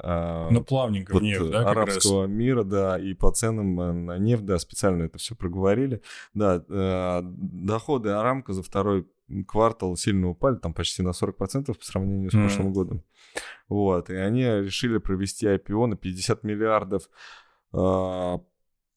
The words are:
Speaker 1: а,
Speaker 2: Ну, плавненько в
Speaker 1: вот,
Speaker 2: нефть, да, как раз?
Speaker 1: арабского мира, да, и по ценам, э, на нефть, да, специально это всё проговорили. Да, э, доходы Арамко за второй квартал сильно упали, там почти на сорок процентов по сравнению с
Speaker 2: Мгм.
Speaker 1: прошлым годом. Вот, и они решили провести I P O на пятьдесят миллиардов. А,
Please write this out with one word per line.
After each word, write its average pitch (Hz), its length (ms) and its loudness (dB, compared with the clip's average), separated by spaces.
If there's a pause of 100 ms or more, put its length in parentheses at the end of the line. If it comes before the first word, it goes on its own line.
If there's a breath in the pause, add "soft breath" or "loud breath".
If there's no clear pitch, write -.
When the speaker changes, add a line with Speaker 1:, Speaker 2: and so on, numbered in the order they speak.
Speaker 1:
а, 85 480 -2
Speaker 2:
Ну, 117 140 4
плавненько 110 480 -2
в - 20 0
Speaker 1:
вот, 101 80 4
Speaker 2:
нефть, 95 280 0
да, 110 140 2
как 104 120 4
раз? 104 120 2
Speaker 1:
арабского 95 380 2
мира, 113 380 0
да, 95 340 2
и 95 160 -6
по - 160 6
ценам, 107 500 0
э, 87 120 0
на 87 260 -4
нефть, 110 280 2
да, 95 120 2
специально 90 460 0
это - 140 -8
всё - 180 -10
проговорили. 101 640 0 (340 loud breath)
Да, 92 340 2
э, 92 560 0
доходы 98 880 -4
Арамко 113 440 -2
за 95 80 -4
второй 98 440 0 (400)
квартал 107 500 2
сильно 95 340 2
упали, 123 260 2
там 85 180 -6
почти - 280 -4
на 90 100 0
сорок 95 240 -4
процентов 127 420 -4
по - 60 -20
сравнению 98 460 -2
с - 40 2
Speaker 2:
Мгм. 104 140 4
Speaker 1:
прошлым 98 240 0
годом. 92 320 -2 (640 loud breath)
Вот, 95 420 2
и 92 60 -6
они 104 280 2
решили 110 540 0
провести 95 480 -2
I 98 120 4
P - 160 -6
O 117 120 4
на 107 100 -2
пятьдесят 92 480 -4
миллиардов. 104 640 0 (640 loud breath)
А, 92 680 0 (560)